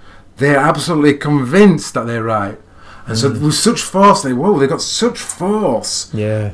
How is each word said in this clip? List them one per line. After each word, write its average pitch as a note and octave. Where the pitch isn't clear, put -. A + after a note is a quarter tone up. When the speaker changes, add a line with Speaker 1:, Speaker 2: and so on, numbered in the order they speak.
Speaker 1:
They're C#3+
absolutely D3+
convinced D3
that A#2+
they're A#2
right. G#2+
And A2+
so C#3
Speaker 2:
Mm. A2
Speaker 1:
with D3+
such -
force, G3
they, C3
whoa, D#3
they've C3+
got D#3
such -
force. F3+
Speaker 2:
Yeah. G#2+